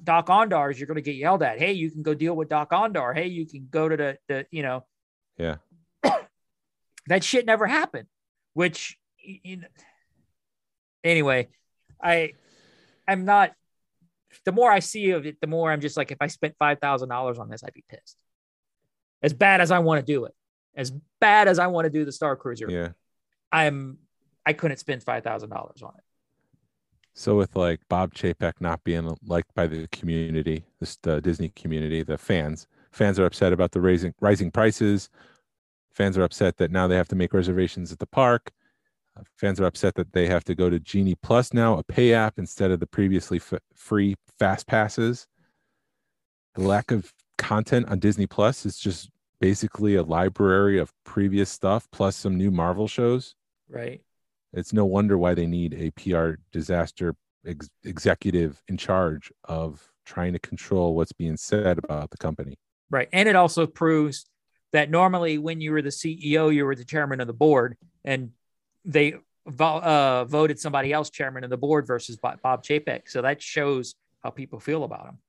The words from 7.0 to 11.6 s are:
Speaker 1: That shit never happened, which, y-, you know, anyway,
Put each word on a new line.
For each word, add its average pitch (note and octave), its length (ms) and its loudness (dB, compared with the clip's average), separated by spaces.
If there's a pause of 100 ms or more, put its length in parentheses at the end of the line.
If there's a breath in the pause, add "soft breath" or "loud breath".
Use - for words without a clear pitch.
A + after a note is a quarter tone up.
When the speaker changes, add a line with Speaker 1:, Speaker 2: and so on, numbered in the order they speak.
Speaker 1:
That F3+ 160 2
shit A#3+ 220 0
never A3 220 2
happened, C#4 400 -2 (480)
which, E3+ 420 -4 (260)
y-, F#3+ 200 -20
you F#3 140 -16
know, E3+ 100 -20 (1400 soft breath)
anyway, C#3+ 460 2 (520)